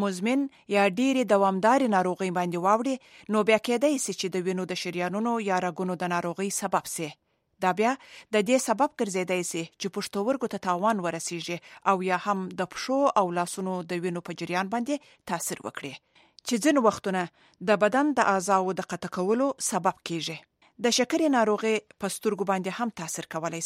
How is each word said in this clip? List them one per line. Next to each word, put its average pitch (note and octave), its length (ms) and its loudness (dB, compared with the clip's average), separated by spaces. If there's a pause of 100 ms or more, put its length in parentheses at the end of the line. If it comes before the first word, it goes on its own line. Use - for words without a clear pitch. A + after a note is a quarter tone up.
مزمن G3+ 420 0 (320)
یا G3+ 80 6 (160)
ډېرې C4 320 2
دوامدارې G3+ 640 4
ناروغۍ F#3 420 2
باندې F3 280 0
واوړي، A#3 300 2 (380)
نو G#3+ 160 4
بیا G#3+ 180 6
کېدای C4 380 2
سي G3 80 -4
چې - 220 -4
د F3+ 120 -2
وینو F#3 240 -2
د F3+ 120 -6
شریانونو F3+ 500 -2 (160)
یا F#3 160 2
رګونو F3+ 380 -2
د F3 100 0
ناروغۍ F3 360 -2 (100)
سبب F#3+ 340 -2
سي. D#3 160 -6 (560)
دا F#3 140 4
بیا A3+ 120 4 (420)
د G#3+ 40 4 (100)
دې B3+ 100 6 (100)
سبب B3+ 220 2 (100)
ګرځېدای F#3 520 -2
سي E3 120 -4 (160)
چې G3+ 80 -4 (100)
پښتورګو G#3+ 580 -2
ته - 140 -10
تاوان F#3 360 0
ورسیږي E3 520 -6 (360)
او F#3+ 40 2 (120)
یا F3+ 160 2
هم G3+ 140 0 (240)
د - 100 -6
پښو C4 260 -2 (220)
او F#3+ 40 2 (120)
لاسونو F#3 400 -2 (160)
د F3 140 -2
وینو F3 240 -4
په E3 100 -12
جریان F3+ 320 -2
باندې A#3+ 220 -2 (380)
تاثیر - 340 -6
وکړي، C3+ 260 -10 (540)
چې A#3+ 160 0
ځینې C#4+ 260 4
وختونه F#3+ 340 0 (380)
د F#3 240 2
بدن C4+ 320 2
د A3 180 4
اعضاو F#3 460 2
د - 100 -12
قطع F3+ 300 -10
کولو A#3+ 320 0 (180)
سبب F#3 360 -2
کیږي. D#3+ 300 -6 (460)
د A#3 160 2
شکرې D#4 280 2 (120)
ناروغي G#3+ 400 2 (220)
په G3 60 -2 (100)
سترګو G3 360 -2
باندې F#3 260 -2
هم A#3 260 -6
تاثیر - 320 -8
کولی E3 280 -4